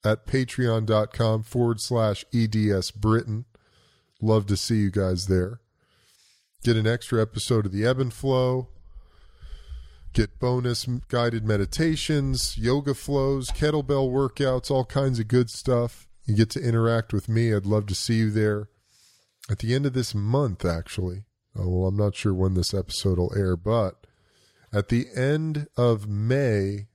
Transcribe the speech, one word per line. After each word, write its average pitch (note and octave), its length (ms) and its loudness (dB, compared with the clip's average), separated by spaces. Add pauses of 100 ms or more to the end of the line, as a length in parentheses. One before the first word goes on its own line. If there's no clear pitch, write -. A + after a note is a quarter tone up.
at G#2+ 220 0
patreon A#2+ 600 0
dot G#2+ 260 2
com A2 300 2
forward A#2 380 0
slash A2 500 0
E A#2 160 2
D G#2+ 240 0
S F#2+ 200 0
Britain. A2 560 0 (760)
Love A2 240 4
to G2+ 100 0
see - 200 -2
you G2+ 140 2
guys F#2 360 0
there. F#2+ 340 0 (1000)
Get A#2 140 4
an A2 100 2
extra A#2 340 0
episode A2 460 0
of F#2+ 60 -4
the G#2 140 0
Ebb B2+ 140 0
and B2+ 120 -2
Flow. B2+ 560 0 (1400)
Get - 260 0
bonus B2 480 -2
m-, B2 220 -6
guided A#2+ 360 -2
meditations, C3+ 1120 0
yoga C3+ 360 0
flows, C3+ 560 -2
kettlebell C#3 600 0
workouts, C3 600 0
all C3 140 2
kinds C3+ 340 0
of A2 100 -2
good A#2+ 200 4
stuff. - 580 -2 (200)
You G#2+ 100 2
get G#2+ 140 6
to - 100 -6
interact A2+ 540 2
with G2+ 140 -2
me. A2+ 260 2
I'd G2 100 0
love G#2 220 0
to G2 80 -2
see - 200 -2
you A2+ 160 2
there. G#2 380 0 (840)
At G#2 100 -2
the A#2 140 0
end C#3+ 120 2
of C3 80 0
this B2 200 -2
month, G#2+ 500 0
actually. F2+ 600 -4 (340)
Uh, F#2+ 80 -2
well, F2+ 220 2
I'm F#2+ 80 -2
not G#2 180 2
sure G2+ 200 0
when F#2 200 2
this F2+ 200 0
episode F#2 440 -2
will F2 160 0
air, F#2 220 2
but G#2 500 -2 (680)
at G#2 160 0
the A#2+ 180 0 (100)
end D3+ 500 -2 (100)
of A2+ 320 2
May G#2 880 0